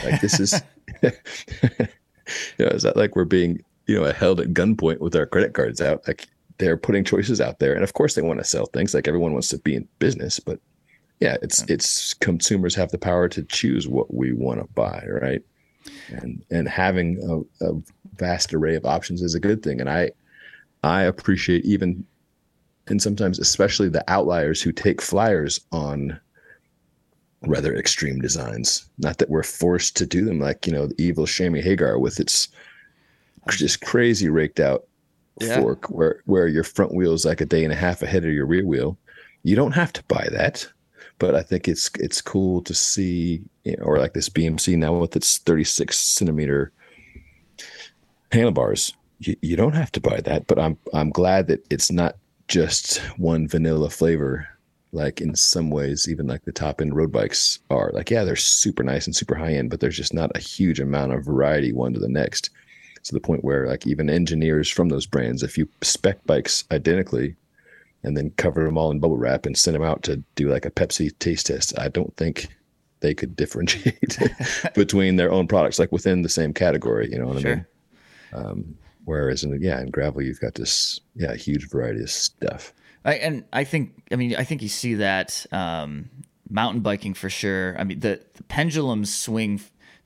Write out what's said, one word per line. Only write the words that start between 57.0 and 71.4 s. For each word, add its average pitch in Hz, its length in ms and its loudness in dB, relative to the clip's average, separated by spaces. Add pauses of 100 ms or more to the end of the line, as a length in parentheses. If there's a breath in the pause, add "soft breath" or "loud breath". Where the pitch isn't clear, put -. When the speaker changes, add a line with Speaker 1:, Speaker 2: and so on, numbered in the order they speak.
Speaker 1:
bikes - 480 0 (100)
are, - 240 2
like, - 160 -4
yeah, 113 140 4
they're 87 140 0
super - 460 2
nice 65 220 0
and 82 100 -4
super - 200 -2
high 80 180 0
end, 65 160 0
but - 120 -4
there's - 160 0
just - 160 -6
not 82 200 -2
a - 60 -4
huge 82 400 0
amount 69 340 0
of 67 120 -4
variety 69 480 2
one 62 200 -2
to 57 60 -4
the 50 80 -2
next, 65 420 -2 (540 loud breath)
to - 100 -8
the 67 60 -2
point 76 240 -2
where, 67 240 0
like, 64 180 -4
even 73 240 0
engineers 80 600 2
from 87 180 2
those 67 180 0
brands, 64 380 -2
if - 140 -6
you - 100 0 (140)
spec - 440 0
bikes - 460 0
identically 80 640 0 (680 soft breath)
and 73 120 -2
then 76 220 -2
cover 80 260 0
them 80 140 0
all 80 120 2
in 73 100 0
bubble 78 180 2
wrap 62 280 0
and 73 120 -2
send 82 180 2
them 76 80 0
out 80 200 -2
to 67 200 -4 (120)
do, 71 140 0
like, - 160 0
a - 60 -6
Pepsi 82 480 0
taste - 280 -2